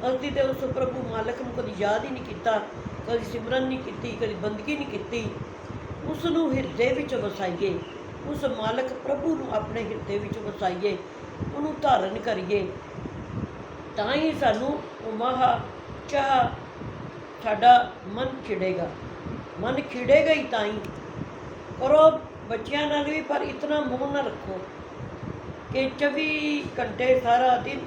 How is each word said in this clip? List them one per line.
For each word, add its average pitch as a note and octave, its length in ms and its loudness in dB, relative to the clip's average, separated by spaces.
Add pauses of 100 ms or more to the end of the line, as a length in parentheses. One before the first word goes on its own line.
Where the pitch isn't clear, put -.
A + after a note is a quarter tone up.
ਅਸੀਂ C4 220 0
ਤੇ C#4 100 2
ਉਸ C4 160 2
ਪ੍ਰਭੂ B3+ 520 -2
ਮਾਲਕ A3+ 320 -4
ਨੂੰ B3 160 -6
ਕਦੀ G#3+ 220 -4
ਯਾਦ G#3 260 2
ਹੀ - 40 -6
ਨਹੀਂ B3+ 140 -6
ਕੀਤਾ, G#3+ 380 0 (460)
ਕਦੀ A#3 240 -2
ਸਿਮਰਨ B3 360 0
ਨਹੀਂ C4 120 -2
ਕੀਤੀ, A#3+ 420 -8
ਕਦੀ G#3+ 120 -2
ਬੰਦਗੀ G#3 420 -4
ਨਹੀਂ C#4+ 120 -6
ਕੀਤੀ। A3 420 -4 (760)
ਉਸ D#4+ 200 -4
ਨੂੰ E4 300 2
ਹਿਰਦੇ A#3 380 2
ਵਿੱਚ C#4+ 220 -2
ਵਸਾਈਏ, F#3 640 -2 (480)
ਉਸ C#4+ 180 -4
ਮਾਲਕ B3 480 0
ਪ੍ਰਭੂ C#4+ 420 0
ਨੂੰ - 160 -4
ਆਪਣੇ A3 320 -2
ਹਿਰਦੇ G3+ 340 -4
ਵਿੱਚ G#3 200 -4
ਵਸਾਈਏ, G3+ 600 -2 (580)
ਉਹਨੂੰ D4 260 -2
ਧਾਰਨ A3 380 4
ਕਰੀਏ, G3 480 0 (1300)
ਤਾਂ A3 160 0
ਹੀ D#4 260 2
ਸਾਨੂੰ B3+ 400 2 (260)
ਉਮਾਹਾ B3 540 2 (500)
ਚਾਹ, C4+ 380 4 (960)
ਸਾਡਾ A#3 480 10 (160)
ਮਨ A#3+ 220 -2 (180)
ਖਿੜੇਗਾ। F#3 420 0 (720)
ਮਨ C4 220 0
ਖਿੜੇਗਾ C#4+ 520 6
ਹੀ D4 100 2
ਤਾਂ A3 220 0
ਹੀ। G#3+ 140 -2 (1000)
ਕਰੋ D#4 400 8 (300)
ਬੱਚਿਆਂ C4+ 380 -2
ਨਾਲ D4 160 2
ਵੀ, D4+ 180 -2
ਪਰ C#4+ 200 0
ਇਤਨਾ D4 380 -2
ਮੋਹ C4 320 -2
ਨਾ C#4+ 100 0
ਰੱਖੋ F#3+ 380 -4 (1120)
ਕਿ C4 260 2
ਚੌਵੀ D4+ 640 2 (160)
ਘੰਟੇ B3 400 4
ਸਾਰਾ B3 380 6
ਦਿਨ C4+ 280 -4